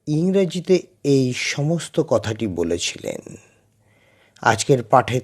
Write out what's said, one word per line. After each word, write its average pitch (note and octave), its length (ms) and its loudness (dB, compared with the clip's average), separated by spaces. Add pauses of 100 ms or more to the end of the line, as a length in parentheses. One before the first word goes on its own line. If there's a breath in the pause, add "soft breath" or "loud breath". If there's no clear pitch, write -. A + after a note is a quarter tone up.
ইংরেজিতে F3+ 760 0 (220)
এই C3+ 280 4
সমস্ত D3+ 680 -2
কথাটি A2+ 460 0
বলেছিলেন। - 920 -6 (1040)
আজকের A#2 400 2
পাঠের B2 420 2